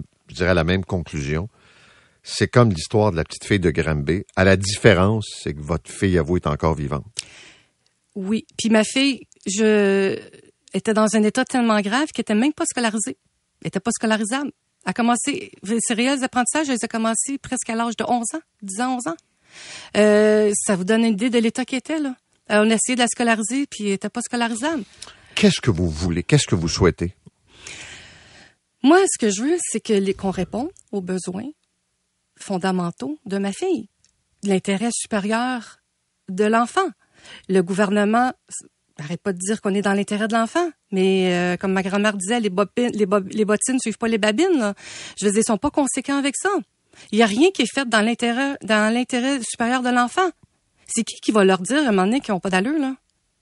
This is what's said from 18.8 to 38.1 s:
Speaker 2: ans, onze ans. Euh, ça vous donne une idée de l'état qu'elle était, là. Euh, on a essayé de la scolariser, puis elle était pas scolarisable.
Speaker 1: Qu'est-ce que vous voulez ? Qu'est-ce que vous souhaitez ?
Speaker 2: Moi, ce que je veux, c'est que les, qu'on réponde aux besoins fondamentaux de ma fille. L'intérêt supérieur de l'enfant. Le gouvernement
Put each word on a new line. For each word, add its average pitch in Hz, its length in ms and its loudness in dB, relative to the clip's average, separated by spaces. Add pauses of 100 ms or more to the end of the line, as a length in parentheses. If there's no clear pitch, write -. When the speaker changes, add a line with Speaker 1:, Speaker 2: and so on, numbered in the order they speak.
Speaker 2:
ans, 254 160 -2
onze 240 100 -6
ans. 320 100 -6 (800)
Euh, 214 580 6
ça 196 220 0
vous 180 80 -2
donne 220 200 2
une 226 100 4
idée 226 160 0
de 240 80 2
l'état 233 260 0
qu'elle 262 140 -6
était, 302 220 -4
là. 269 140 -4 (360)
Euh, 208 140 4
on 220 60 4
a 226 40 4
essayé 247 220 0
de 240 40 0
la 240 60 4
scolariser, 233 600 0
puis - 200 -8
elle 202 60 0
était 196 180 -4
pas 240 100 -8
scolarisable. 240 640 -4 (520)
Speaker 1:
Qu'est-ce - 260 4
que 120 100 0
vous 87 180 2
voulez ? 82 340 -2
Qu'est-ce - 240 2
que - 80 0
vous 82 140 0
souhaitez ? 90 460 2 (1700)
Speaker 2:
Moi, 339 280 8
ce - 80 -4
que 214 120 0
je 196 120 -4
veux, 330 180 0
c'est - 200 -4
que - 120 -2
les, 196 200 2
qu'on 190 180 -4
réponde 202 400 -4 (220)
aux 202 80 -4
besoins 185 480 -6 (880)
fondamentaux 185 920 -4
de 196 120 -4
ma 196 140 -4
fille. 339 360 -4 (560)
L'intérêt 196 480 0
supérieur 226 880 -4 (480)
de 190 160 0
l'enfant. 233 440 2 (600)
Le 185 140 4
gouvernement 208 720 2 (160)